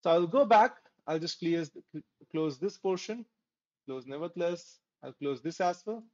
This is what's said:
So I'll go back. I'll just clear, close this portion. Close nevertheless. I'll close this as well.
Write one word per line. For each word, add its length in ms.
So 80
I'll 160
go 180
back. 300
I'll 120
just 200
clear, 260
close 260
this 200
portion. 480
Close 200
nevertheless. 760
I'll 100
close 280
this 180
as 260
well. 180